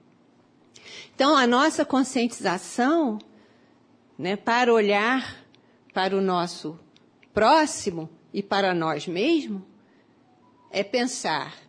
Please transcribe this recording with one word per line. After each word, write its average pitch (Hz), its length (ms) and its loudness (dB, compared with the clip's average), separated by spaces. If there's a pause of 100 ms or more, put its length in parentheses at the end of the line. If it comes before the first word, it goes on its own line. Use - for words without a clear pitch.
(1160)
Então, 285 220 4
a 254 100 4
nossa 285 380 2
conscientização, 240 1300 -2 (1000)
né, 180 180 -4
para 233 360 2
olhar 220 640 0 (560)
para 190 240 -2
o 196 40 0
nosso 175 580 -4 (540)
próximo 214 760 2 (240)
e 196 100 -4
para 196 320 0
nós 160 320 -2
mesmos, 220 560 -2 (1080)
é 196 120 -2
pensar 208 720 -4 (140)